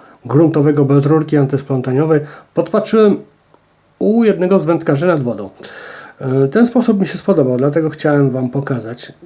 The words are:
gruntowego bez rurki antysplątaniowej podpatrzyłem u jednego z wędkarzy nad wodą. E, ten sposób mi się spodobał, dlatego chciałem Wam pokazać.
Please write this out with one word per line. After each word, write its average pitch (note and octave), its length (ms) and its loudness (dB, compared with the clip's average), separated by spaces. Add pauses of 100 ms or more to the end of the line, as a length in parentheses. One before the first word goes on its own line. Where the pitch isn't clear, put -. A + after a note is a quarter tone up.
(240)
gruntowego D3 600 2
bez C#3 220 2
rurki D#3 300 0
antysplątaniowej C#3 840 0 (340)
podpatrzyłem G#3 680 2 (800)
u A3+ 260 2
jednego F3+ 340 2
z D#3 60 -2
wędkarzy D#3+ 420 0
nad D#3+ 160 0
wodą. G#2 280 -6 (720)
E, C3+ 280 0
ten A3+ 180 2
sposób A#3 340 0
mi F#3+ 60 0
się - 120 -8
spodobał, C3+ 380 0
dlatego D3 340 0
chciałem D3 400 0
Wam B2+ 200 -4
pokazać. B2 640 -8 (140)